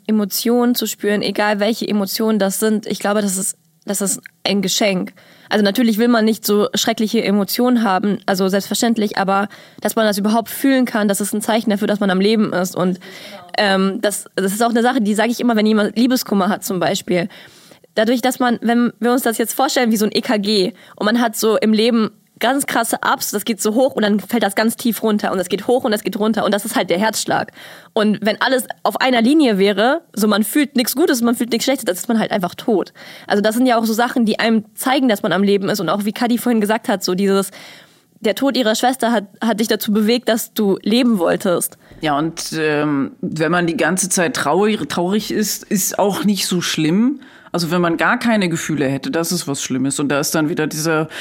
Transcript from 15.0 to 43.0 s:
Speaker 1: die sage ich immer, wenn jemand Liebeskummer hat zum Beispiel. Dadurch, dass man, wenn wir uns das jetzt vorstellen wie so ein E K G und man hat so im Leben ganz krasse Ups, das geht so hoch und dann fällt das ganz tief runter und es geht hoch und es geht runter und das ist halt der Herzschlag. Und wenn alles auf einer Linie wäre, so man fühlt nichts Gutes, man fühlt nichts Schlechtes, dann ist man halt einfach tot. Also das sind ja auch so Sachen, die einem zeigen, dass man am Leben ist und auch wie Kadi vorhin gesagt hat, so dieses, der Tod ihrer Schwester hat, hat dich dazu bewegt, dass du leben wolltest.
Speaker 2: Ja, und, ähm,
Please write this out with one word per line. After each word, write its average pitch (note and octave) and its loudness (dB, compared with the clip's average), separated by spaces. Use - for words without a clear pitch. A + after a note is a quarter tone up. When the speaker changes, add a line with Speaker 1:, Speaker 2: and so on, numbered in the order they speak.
Speaker 1:
die G#3 0
sage G#3+ 0
ich A#3 -4
immer, A#3+ 0
wenn G#3+ 2
jemand G#3+ 2
Liebeskummer A3+ 0
hat F#3 -2
zum F#3 -4
Beispiel. F3+ -2
Dadurch, A#3 2
dass B3+ 0
man, B3 0
wenn A#3 2
wir A#3+ 0
uns C4+ 2
das A#3 -2
jetzt A3+ -2
vorstellen C4 2
wie A3 2
so G#3+ 2
ein - 0
E A#3+ -2
K A3 0
G G3 0
und - -4
man A#3 2
hat A#3 -2
so G#3+ 2
im A3 2
Leben A3 2
ganz C4+ 0
krasse A#3+ -2
Ups, - -2
das G3+ -4
geht A3 -4
so G#3+ 0
hoch C4 2
und A#3 0
dann G#3 2
fällt A3+ -2
das D4+ 0
ganz A3 0
tief - -2
runter G#3 0
und F#3+ -2
es F3+ -4
geht G3 -4
hoch B3 2
und A3+ 0
es G#3+ -6
geht G3 -4
runter G#3+ 0
und F#3 2
das G3+ -2
ist - -6
halt G3 0
der E3+ 2
Herzschlag. A3 -2
Und G#3+ 2
wenn G#3 0
alles B3+ 2
auf G3+ -2
einer B3 2
Linie C4 4
wäre, G#3 2
so G#3+ 0
man G#3 2
fühlt D4 -2
nichts A#3+ 0
Gutes, C#4 0
man A#3+ 2
fühlt A#3 -4
nichts A3+ -2
Schlechtes, C4 -2
dann F3+ -2
ist - -10
man A3+ 0
halt G#3 -2
einfach F3+ -2
tot. - -2
Also G#3 0
das G#3+ 0
sind A#3+ 2
ja A#3+ 4
auch A3+ 0
so A3 -2
Sachen, A#3+ 0
die G#3+ 0
einem A3 2
zeigen, C4 0
dass G#3 0
man G3+ 0
am F#3 2
Leben G3+ 2
ist G3+ -2
und E3+ -2
auch G3+ -2
wie G#3+ -2
Kadi A#3+ 0
vorhin A3+ 0
gesagt G#3+ 0
hat, G3 0
so F#3 -2
dieses, F#3+ 0
der G#3+ 0
Tod C4 0
ihrer A3 2
Schwester A#3+ 0
hat, G#3 0
hat A3 0
dich A#3 0
dazu A3 -2
bewegt, A3 2
dass A3+ -2
du G3+ 0
leben A#3 2
wolltest. E3+ 0
Speaker 2:
Ja, D3 0
und, D#3+ -4
ähm, D3+ 0